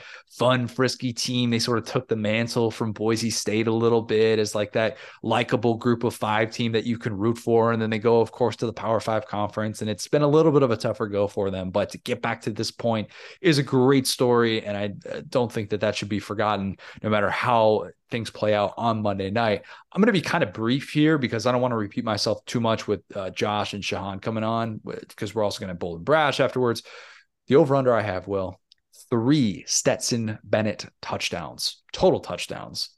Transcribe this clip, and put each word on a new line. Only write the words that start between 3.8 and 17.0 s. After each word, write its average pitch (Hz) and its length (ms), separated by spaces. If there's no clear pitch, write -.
bit 110 380
as, 107 160
like, 104 180
that 110 240
likable 117 500
group 120 300
of 110 100
five 110 380
team 117 200
that 110 140
you 113 120
can 110 180
root 113 200
for." 117 360
And 113 100
then 110 80
they 110 80
go, 117 220
of 107 100
course, 113 260
to 120 100
the 110 60
Power 113 280
Five 110 260
conference. 104 560
And 107 80
it's - 160
been 147 160
a 147 60
little 156 240
bit 143 100
of 127 80
a 110 60
tougher 110 320
go 101 180
for 98 240
them. 95 200
But 98 200
to - 80
get 117 240
back 113 200
to 123 80
this 110 200
point 110 380
is 139 180
a 143 40
great 131 440
story. 117 580
And 104 120
I, 104 160
uh, - 180
don't 120 220
think 107 200
that 104 100
that 107 160
should 101 140
be 104 80
forgotten, 98 580